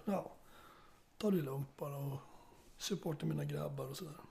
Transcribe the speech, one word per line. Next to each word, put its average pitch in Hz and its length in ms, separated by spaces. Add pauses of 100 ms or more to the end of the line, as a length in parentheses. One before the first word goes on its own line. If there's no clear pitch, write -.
ja, 190 280 (840)
ta 214 120
det 180 120
lugnt 139 340
bara 143 200
och 139 220 (600)
supporta 165 480
mina 151 180
grabbar 147 400
och 139 120
sådär. 156 180 (160)